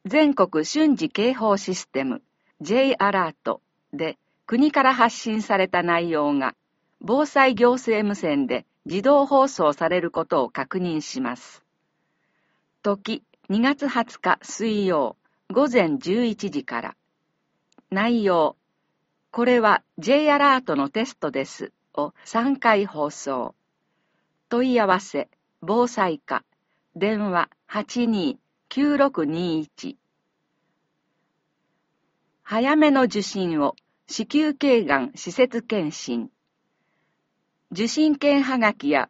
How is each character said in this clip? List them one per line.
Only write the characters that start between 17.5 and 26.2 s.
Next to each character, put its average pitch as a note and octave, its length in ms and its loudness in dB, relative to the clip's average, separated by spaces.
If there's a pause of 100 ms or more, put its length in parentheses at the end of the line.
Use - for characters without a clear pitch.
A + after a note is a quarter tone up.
内 A3 320 0
容、 E3+ 320 2 (760)
「こ A#3 140 -2
れ B3 140 4
は G#3+ 240 2 (140)
J C#4+ 340 2
ア C#4+ 60 4
ラ C#4+ 240 4
ー - 20 -18
ト E3 120 -2
の C#3 140 -2
テ A3 160 -4
ス - 120 -14
ト D3+ 140 -6
で C3+ 140 -4
す」 - 260 -12 (240)
を D3 180 -4 (100)
三 B3+ 340 -2
回 G#3+ 280 2
放 D3+ 240 -4
送。 C3+ 460 -6 (920)
問 B3 240 0
い A#3+ 60 4
合 G#3 80 2
わ F#3 120 4
せ、 - 300 -8 (320)
防 A3 260 0
災 F#3+ 320 -2
課。 - 240 -6 (520)